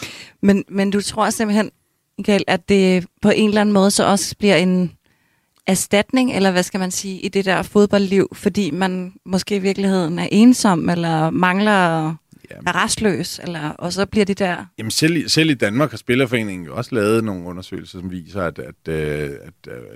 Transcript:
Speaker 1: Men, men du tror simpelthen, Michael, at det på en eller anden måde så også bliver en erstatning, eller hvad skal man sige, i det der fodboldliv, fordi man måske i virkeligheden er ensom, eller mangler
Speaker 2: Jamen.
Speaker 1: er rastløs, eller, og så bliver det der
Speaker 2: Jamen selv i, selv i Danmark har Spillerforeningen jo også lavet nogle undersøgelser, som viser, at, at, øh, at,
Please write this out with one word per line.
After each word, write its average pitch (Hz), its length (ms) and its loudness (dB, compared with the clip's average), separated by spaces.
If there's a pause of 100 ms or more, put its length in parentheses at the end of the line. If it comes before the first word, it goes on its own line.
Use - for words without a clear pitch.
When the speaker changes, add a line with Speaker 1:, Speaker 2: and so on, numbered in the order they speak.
(420)
Speaker 1:
Men, 196 260 4
men 196 220 -2
du 202 100 0
tror 208 300 -2
simpelthen, 214 400 -2 (480)
Michael, 202 280 0
at 185 220 -2
det 185 380 4 (160)
på 208 80 4
en 214 180 4
eller 208 120 2
anden 208 120 2
måde 196 180 6
så 202 160 2
også - 320 0
bliver 202 180 4
en 180 360 2 (760)
erstatning, 208 680 0
eller 190 180 2
hvad 180 120 2
skal 190 180 -4
man 185 100 -2
sige, 190 300 -8
i - 80 -4
det 196 160 0
der 180 180 0
fodboldliv, 202 720 2
fordi 196 380 -2
man 185 420 -4 (140)
måske 190 300 -4
i - 20 0
virkeligheden 190 600 0
er 175 140 -4
ensom, 202 560 4
eller 165 420 0
mangler 180 840 2 (360)
Speaker 2:
Jamen. - 180 -8
Speaker 1:
er 180 40 -2
rastløs, 185 680 -2
eller, 160 260 -8
og 175 240 -8
så 196 140 -2
bliver 208 180 0
det 190 140 -4
der 185 260 -4 (140)
Speaker 2:
Jamen 110 120 -6
selv 160 260 0
i, 139 120 -4
selv 160 220 2
i 143 40 2
Danmark 117 360 0
har 117 80 -14
Spillerforeningen 110 680 -2
jo 67 100 -10
også - 180 -8
lavet 110 300 2
nogle 92 220 -8
undersøgelser, 90 540 -12
som 90 100 -8
viser, 90 320 -8
at, 80 160 -6
at, - 360 -14
øh, 76 360 -4 (140)
at, - 280 -20 (240)